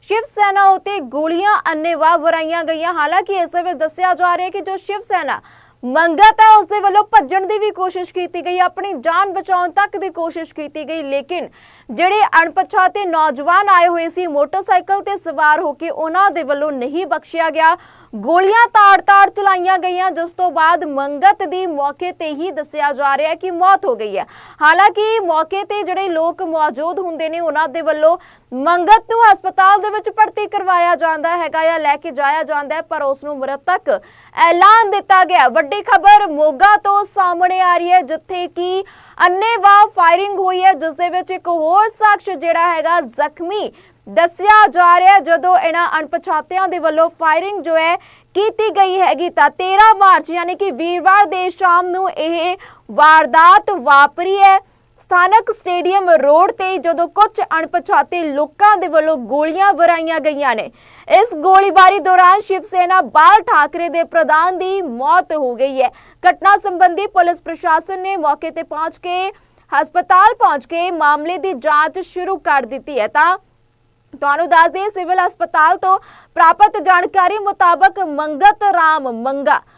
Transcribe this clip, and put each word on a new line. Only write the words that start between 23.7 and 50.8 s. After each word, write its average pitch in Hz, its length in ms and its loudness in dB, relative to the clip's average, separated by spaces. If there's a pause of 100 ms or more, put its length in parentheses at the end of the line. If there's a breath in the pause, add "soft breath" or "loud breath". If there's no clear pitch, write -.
ਹੋ 254 100 -2
ਗਈ 208 220 -8
ਹੈ। - 80 -6 (360 loud breath)
ਹਾਲਾਂਕਿ 403 580 2
ਮੌਕੇ 339 440 -4
ਤੇ 415 200 -8
ਜਿਹੜੇ 370 260 -4
ਲੋਕ 330 320 -4
ਮੌਜੂਦ 320 580 -4
ਹੁੰਦੇ 330 300 -8
ਨੇ, 330 100 -8
ਉਹਨਾਂ 311 280 -4
ਦੇ 302 140 -8
ਵੱਲੋਂ 311 360 0 (360 soft breath)
ਮੰਗਤ 349 580 2
ਨੂੰ 453 200 4
ਹਸਪਤਾਲ 381 500 2
ਦੇ 427 80 -4
ਵਿੱਚ 415 200 -6
ਭਰਤੀ 427 380 -2
ਕਰਵਾਇਆ 359 480 -2
ਜਾਂਦਾ 320 420 -4
ਹੈਗਾ 320 260 -4
ਜਾਂ 330 160 0
ਲੈ 294 160 -2
ਕੇ 302 160 -12
ਜਾਇਆ 285 320 -2
ਜਾਂਦਾ 294 320 -6
ਹੈ, 320 60 -8
ਪਰ 320 200 -8
ਉਸ 277 220 -4
ਨੂੰ 294 140 -10
ਮ੍ਰਿਤਕ 277 640 -4 (340 soft breath)
ਐਲਾਨ 381 560 4
ਦਿੱਤਾ 381 320 2
ਗਿਆ। 349 240 2
ਵੱਡੀ 285 280 -2
ਖਬਰ 415 520 4
ਮੋਗਾ 311 500 2
ਤੋਂ 403 260 0
ਸਾਹਮਣੇ 370 580 -2
ਆ 349 160 2
ਰਹੀ 349 140 -2
ਹੈ, 370 100 4
ਜਿੱਥੇ 330 460 -8
ਕਿ 359 360 -6 (420 soft breath)
ਅੰਨ੍ਹੇਵਾਹ 403 600 2
ਫਾਇਰਿੰਗ 359 520 0
ਹੋਈ 370 240 -2
ਹੈ, 381 100 6
ਜਿਸ 302 200 -6
ਦੇ 349 160 -4
ਵਿੱਚ 359 220 -6
ਇੱਕ 370 160 -8
ਹੋਰ 349 420 0
ਸ਼ਖਸ 415 400 0
ਜਿਹੜਾ 339 440 -2
ਹੈਗਾ 330 280 -2
ਜ਼ਖਮੀ 302 720 -8 (380 soft breath)
ਦੱਸਿਆ 359 580 2
ਜਾ 349 320 4
ਰਿਹਾ 370 140 6
ਹੈ। 392 60 6
ਜਦੋਂ 339 400 0
ਇਹਨਾਂ 330 400 -2
ਅਣਪਛਾਤਿਆਂ 339 680 -4
ਦੇ 359 120 -4
ਵੱਲੋਂ 320 300 0
ਫਾਇਰਿੰਗ 330 540 -2
ਜੋ 320 140 -2
ਹੈ 330 180 0 (380 soft breath)
ਕੀਤੀ 440 360 -2
ਗਈ 381 300 0
ਹੈਗੀ, 339 300 0
ਤਾਂ 302 200 2
ਤੇਰਾਂ 381 460 4
ਮਾਰਚ 381 340 4
ਯਾਨੀ 349 260 -6
ਕਿ 392 160 -4
ਵੀਰਵਾਰ 349 540 2